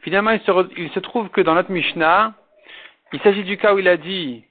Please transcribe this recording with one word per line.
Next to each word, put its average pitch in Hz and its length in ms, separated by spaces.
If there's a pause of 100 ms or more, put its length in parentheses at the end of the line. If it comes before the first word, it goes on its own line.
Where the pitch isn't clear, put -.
finalement 202 300
il 220 100
se 202 100
re-, 185 240
il 170 140
se 196 100
trouve 208 300
que - 120
dans 160 140
notre 185 160
Mishnah, 175 640 (800)
il 143 80
s'agit 202 220
du 185 140
cas 202 180
où 196 40
il 185 80
a 180 80
dit 156 560